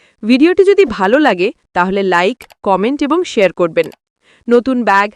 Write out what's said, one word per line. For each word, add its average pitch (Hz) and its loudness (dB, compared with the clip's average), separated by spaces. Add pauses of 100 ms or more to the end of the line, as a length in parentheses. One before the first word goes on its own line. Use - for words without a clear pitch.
(240)
ভিডিওটি 285 2
যদি 381 4
ভালো 214 0
লাগে 220 0 (220)
তাহলে 190 -2
লাইক, 185 -2 (200)
কমেন্ট 214 -2
এবং 311 -2
শেয়ার 190 0
করবেন। 165 -2 (600)
নতুন 240 0
ব্যাগ, 202 0